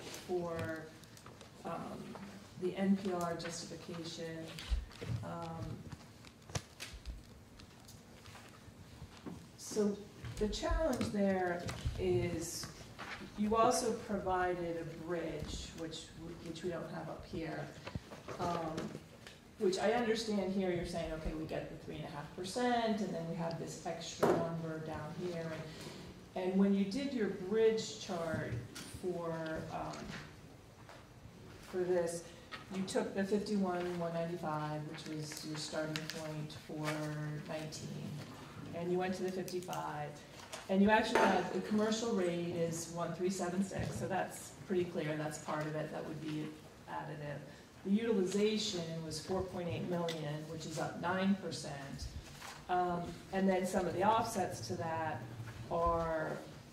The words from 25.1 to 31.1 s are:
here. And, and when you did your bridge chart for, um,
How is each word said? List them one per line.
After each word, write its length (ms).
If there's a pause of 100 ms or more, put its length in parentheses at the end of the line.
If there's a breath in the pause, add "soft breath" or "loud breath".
here. 240 (880 loud breath)
And, 100
and 140
when 140
you 120
did 280
your 140
bridge 760
chart 500 (500)
for, 560 (120)
um, 260 (1700)